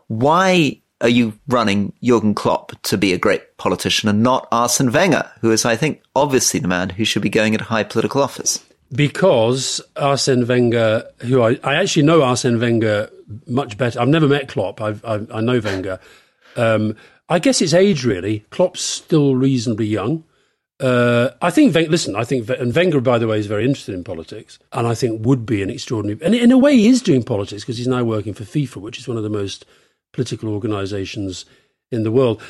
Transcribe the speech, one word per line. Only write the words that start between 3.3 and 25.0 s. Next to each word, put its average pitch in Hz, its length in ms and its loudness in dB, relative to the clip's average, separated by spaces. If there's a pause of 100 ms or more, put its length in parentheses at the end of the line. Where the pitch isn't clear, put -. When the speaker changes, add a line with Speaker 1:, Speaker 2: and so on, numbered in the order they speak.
Speaker 1:
politician 95 520 -2
and 104 140 2
not 127 280 0
Arsene 120 400 0
Wenger, 151 400 0 (100)
who 113 120 2
is, 110 120 2
I 117 120 2
think, - 260 -4 (140)
obviously 131 420 2
the 139 100 -2
man 90 220 -2
who 101 140 -4
should 104 180 -2
be 110 80 -2
going 110 240 2
into 107 100 -4
high 110 200 -2
political 110 360 -2
office? - 440 -4 (280)
Speaker 2:
Because 131 880 0 (160)
Arsene 139 500 0
Wenger, 117 580 2 (160)
who 123 220 2
I, 113 220 2
I 139 120 0
actually 180 260 0
know 160 200 4
Arsene 123 380 0
Wenger 110 500 0 (360)
much 120 320 -4
better. 120 220 -2
I've 123 80 2
never 156 200 4
met 139 200 0
Klopp. 98 320 -6
I've, 107 240 -6
I, 110 160 -4 (120)
I 110 80 -6
know 120 200 0
Wenger. 95 380 -6 (580)
Um, 110 400 0 (320)
I 175 100 0
guess 254 240 2
it's 160 100 0
age, 180 320 4
really. 107 460 -2
Klopp's - 320 -2
still 143 520 0
reasonably 123 520 0
young. 107 380 -2 (540)
Uh, 123 520 2 (100)
I 175 100 0
think, 254 240 4
Wen-, 160 160 2
listen, 135 260 -2
I 113 80 -2
think, 123 200 -2
Ve-, 127 120 -4
and 120 180 -2
Wenger, 165 260 2
by 120 180 2
the 117 100 0
way, 107 100 0
is 104 80 -4
very 104 180 -2
interested 131 300 -2
in 90 100 -10
politics, 90 540 -14 (140)
and 120 140 -2
I 117 80 0
think 110 300 -4